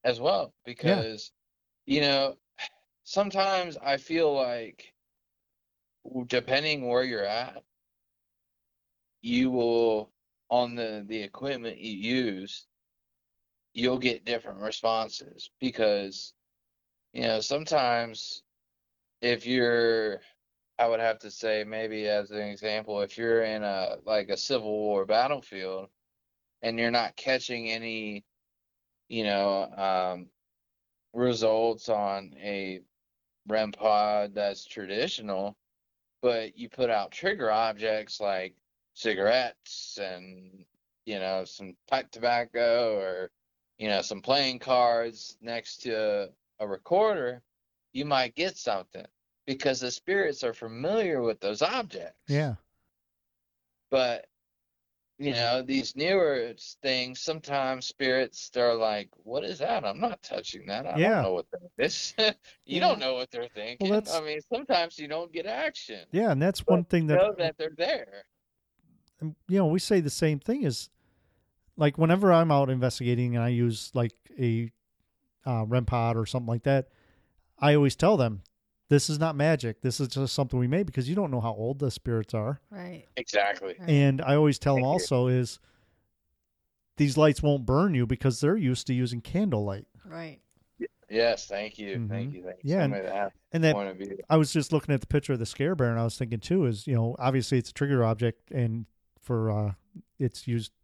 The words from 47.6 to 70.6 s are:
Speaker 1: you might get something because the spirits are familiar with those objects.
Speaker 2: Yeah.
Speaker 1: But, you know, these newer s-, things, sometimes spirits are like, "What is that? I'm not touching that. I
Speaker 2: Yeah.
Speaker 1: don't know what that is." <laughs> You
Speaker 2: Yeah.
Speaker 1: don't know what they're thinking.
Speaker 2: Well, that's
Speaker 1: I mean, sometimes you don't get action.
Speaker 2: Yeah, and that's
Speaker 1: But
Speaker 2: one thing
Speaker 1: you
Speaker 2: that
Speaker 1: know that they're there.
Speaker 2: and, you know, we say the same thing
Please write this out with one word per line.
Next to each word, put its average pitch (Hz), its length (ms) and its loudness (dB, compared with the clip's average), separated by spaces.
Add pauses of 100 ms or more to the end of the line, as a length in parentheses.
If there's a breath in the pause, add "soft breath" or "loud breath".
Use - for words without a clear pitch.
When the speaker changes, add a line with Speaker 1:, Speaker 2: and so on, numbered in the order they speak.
Speaker 1:
you 135 120 -4
might 131 300 0
get 180 220 -4
something 95 500 -6 (400)
because 135 340 -2
the 123 100 -4
spirits 180 540 -2
are 117 80 -2
familiar 143 720 -2
with 113 180 0
those 104 220 -2
objects. 190 640 -4
Speaker 2:
Yeah. 143 300 0 (1300)
Speaker 1:
But, 123 360 0 (920)
you 143 140 -2
know, 120 300 0
these 131 340 -2
newer 147 580 2
s-, - 280 -20
things, 127 380 -4
sometimes 139 680 -4
spirits 131 680 -2
are 120 180 4
like, 107 340 0 (160)
"What 131 200 -6
is 180 160 -8
that? 185 240 -2
I'm 107 160 -4
not 233 220 -4
touching - 440 -10
that. 110 200 -6
I - 120 -2
Speaker 2:
Yeah. 208 180 4
Speaker 1:
don't 143 60 2
know 95 120 0
what 87 180 -4
that 175 320 -6
is." - 340 -4
<laughs> 214 200 2 (280 soft breath)
You - 140 -2
Speaker 2:
Yeah. 359 80 4
Speaker 1:
don't 247 100 2
know 131 160 -2
what 127 160 -6
they're 120 180 -8
thinking. 120 400 -6
Speaker 2:
Well, 208 120 4
that's 208 140 -6
Speaker 1:
I 165 60 0
mean, 151 200 -6 (120)
sometimes 190 460 -2
you 151 100 -10
don't 165 240 -6
get 165 140 -8
action. 226 640 -8
Speaker 2:
Yeah, 202 200 2
and 135 100 2
that's 190 180 0
Speaker 1:
But - 120 2
Speaker 2:
one 175 120 4
thing 170 200 2
Speaker 1:
you 151 40 0
Speaker 2:
that 170 100 6
Speaker 1:
know 202 200 4
that 165 180 -2
they're 160 200 -6
there. 165 480 -4 (960)
Speaker 2:
and, 156 140 -6 (140)
you 185 100 2
know, 185 80 4
we 160 140 4
say 196 200 4
the 143 100 0
same 156 280 2
thing 254 260 -2